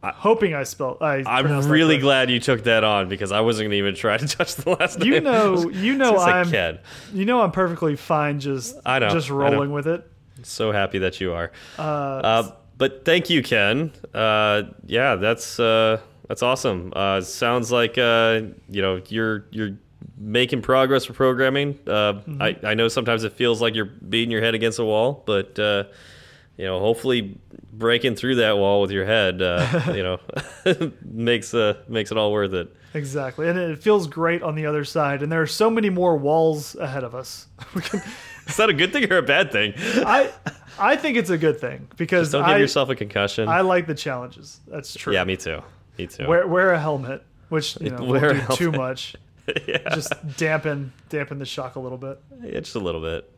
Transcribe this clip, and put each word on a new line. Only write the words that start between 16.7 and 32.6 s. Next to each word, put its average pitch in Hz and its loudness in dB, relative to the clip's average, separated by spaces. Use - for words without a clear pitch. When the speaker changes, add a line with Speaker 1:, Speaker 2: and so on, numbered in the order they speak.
Speaker 1:
Uh, 98 0
sounds 117 -2
like, 117 0
uh, 113 4
you 98 -4
know, 95 0
you're, 110 -4
you're 107 -6
making 117 -2
progress 131 2
with 117 -14
programming. 135 2
Uh, 104 2
Speaker 2:
Mm-hmm. 135 -8
Speaker 1:
I, 107 0
I 107 0
know 113 2
sometimes 113 0
it 107 -6
feels 117 2
like 113 0
you're 107 -2
beating 117 -4
your 110 0
head 113 2
against 110 -2
a 117 0
wall, 110 0
but, 98 -2
uh, 104 0
you 90 -10
know, 92 -4
hopefully 113 0
breaking 117 0
through 127 -2
that 107 4
wall 101 4
with 95 -2
your 98 -2
head, 95 2
uh, 117 0
Speaker 2:
<laughs> - -2
Speaker 1:
you 98 -4
know, 143 -4
<laughs> - -20
makes, 117 -2
uh, 107 4
makes 110 -2
it 110 0
all 107 2
worth 101 0
it. 87 -4